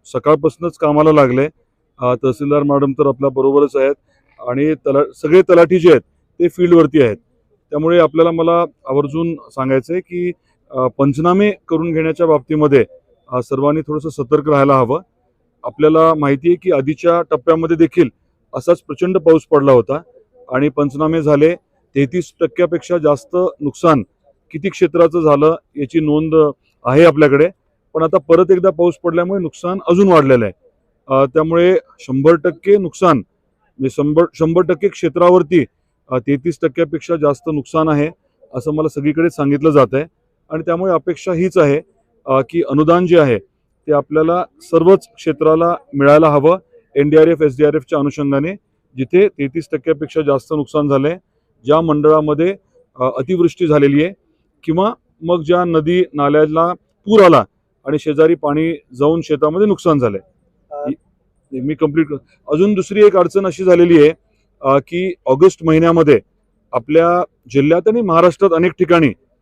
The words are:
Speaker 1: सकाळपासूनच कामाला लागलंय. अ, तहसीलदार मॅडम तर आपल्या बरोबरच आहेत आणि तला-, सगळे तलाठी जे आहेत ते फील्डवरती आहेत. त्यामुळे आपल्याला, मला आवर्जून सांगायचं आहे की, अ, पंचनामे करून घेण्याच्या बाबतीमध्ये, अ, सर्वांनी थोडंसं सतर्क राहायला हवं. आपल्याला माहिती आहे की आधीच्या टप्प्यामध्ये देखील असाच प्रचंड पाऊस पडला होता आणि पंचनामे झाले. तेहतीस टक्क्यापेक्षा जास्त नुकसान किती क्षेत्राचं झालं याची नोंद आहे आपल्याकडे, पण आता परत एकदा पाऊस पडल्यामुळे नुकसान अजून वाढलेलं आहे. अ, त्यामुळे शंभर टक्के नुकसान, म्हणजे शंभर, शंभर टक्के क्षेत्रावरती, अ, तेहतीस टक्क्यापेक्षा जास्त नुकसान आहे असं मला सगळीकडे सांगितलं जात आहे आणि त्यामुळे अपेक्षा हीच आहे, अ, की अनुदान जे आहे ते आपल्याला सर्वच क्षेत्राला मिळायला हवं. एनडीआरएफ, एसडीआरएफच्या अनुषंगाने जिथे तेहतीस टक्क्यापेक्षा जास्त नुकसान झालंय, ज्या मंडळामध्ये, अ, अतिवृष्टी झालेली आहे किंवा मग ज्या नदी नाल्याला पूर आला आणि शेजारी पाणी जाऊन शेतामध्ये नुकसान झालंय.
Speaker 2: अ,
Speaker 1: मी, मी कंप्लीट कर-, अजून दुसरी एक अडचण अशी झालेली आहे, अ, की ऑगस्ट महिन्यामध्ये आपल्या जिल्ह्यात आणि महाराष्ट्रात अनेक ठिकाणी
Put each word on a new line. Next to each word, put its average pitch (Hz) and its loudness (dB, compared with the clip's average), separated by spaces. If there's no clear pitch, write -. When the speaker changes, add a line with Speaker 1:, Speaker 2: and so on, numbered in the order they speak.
Speaker 1:
सकाळपासूनच 151 -4
कामाला 151 0
लागलंय. 135 2
अ, 123 -2
तहसीलदार 143 -2
मॅडम 143 0
तर 139 -2
आपल्या 135 -2
बरोबरच 139 0
आहेत 135 0
आणि 143 -2
तला-, 143 -2
सगळे 165 2
तलाठी 175 4
जे 170 4
आहेत 135 6
ते 170 0
फील्डवरती 165 2
आहेत. 107 0
त्यामुळे 160 0
आपल्याला, 165 2
मला 170 0
आवर्जून 147 -4
सांगायचं 135 -4
आहे 180 -6
की, 175 -8
अ, 127 -4
पंचनामे 160 -2
करून 165 -4
घेण्याच्या 160 -4
बाबतीमध्ये, 151 0
अ, 127 -6
सर्वांनी 143 -4
थोडंसं 151 -8
सतर्क 147 -2
राहायला 139 2
हवं. 131 -2
आपल्याला 160 2
माहिती 143 -2
आहे 175 2
की 180 -4
आधीच्या 160 0
टप्प्यामध्ये 165 -2
देखील 160 0
असाच 160 -2
प्रचंड 180 -4
पाऊस 160 2
पडला 139 2
होता 131 0
आणि 139 0
पंचनामे 147 -4
झाले. 151 2
तेहतीस 143 -4
टक्क्यापेक्षा 170 -2
जास्त 147 -2
नुकसान 143 -2
किती 160 -8
क्षेत्राचं 170 0
झालं 156 2
याची 147 -4
नोंद 156 0
आहे 135 4
आपल्याकडे, 147 2
पण 160 -4
आता 160 0
परत 165 2
एकदा 185 2
पाऊस 175 -2
पडल्यामुळे 175 -4
नुकसान 175 -8
अजून 190 2
वाढलेलं 135 4
आहे. 95 -6
अ, 135 0
त्यामुळे 165 0
शंभर 139 0
टक्के 180 -2
नुकसान, 175 0
म्हणजे 131 -4
शंभर, 151 0
शंभर 165 0
टक्के 175 -2
क्षेत्रावरती, 175 0
अ, 127 -2
तेहतीस 143 -4
टक्क्यापेक्षा 165 -4
जास्त 147 -4
नुकसान 156 -4
आहे 147 -2
असं 151 -6
मला 156 -2
सगळीकडे 151 -4
सांगितलं 143 -2
जात 143 4
आहे 139 -4
आणि 160 -8
त्यामुळे 170 -4
अपेक्षा 170 -6
हीच 175 -2
आहे, 147 2
अ, 135 -2
की 165 -2
अनुदान 156 0
जे 165 4
आहे 127 2
ते 151 0
आपल्याला 160 -2
सर्वच 170 0
क्षेत्राला 160 0
मिळायला 147 4
हवं. 147 2
एनडीआरएफ, 156 2
एसडीआरएफच्या 147 -2
अनुषंगाने 143 -4
जिथे 180 0
तेहतीस 143 -8
टक्क्यापेक्षा 156 -6
जास्त 139 -4
नुकसान 147 -4
झालंय, 139 -2
ज्या 151 2
मंडळामध्ये, 156 0
अ, 127 -4
अतिवृष्टी 160 -2
झालेली 147 2
आहे 190 -6
किंवा 190 -2
मग 170 -2
ज्या 175 0
नदी 170 0
नाल्याला 151 0
पूर - 0
आला 151 4
आणि 147 -4
शेजारी 156 0
पाणी 156 -4
जाऊन 156 0
शेतामध्ये 156 -2
नुकसान 170 0
झालंय. 107 -2
Speaker 2:
अ, 147 -12
Speaker 1:
मी, 131 -10
मी 143 -6
कंप्लीट 156 -2
कर-, - -12
अजून 196 0
दुसरी 196 0
एक 196 4
अडचण 190 0
अशी 185 -8
झालेली 175 4
आहे, 156 0
अ, 139 0
की 175 -6
ऑगस्ट 160 2
महिन्यामध्ये 160 2
आपल्या 165 0
जिल्ह्यात 151 0
आणि 226 0
महाराष्ट्रात 175 2
अनेक 170 0
ठिकाणी 175 0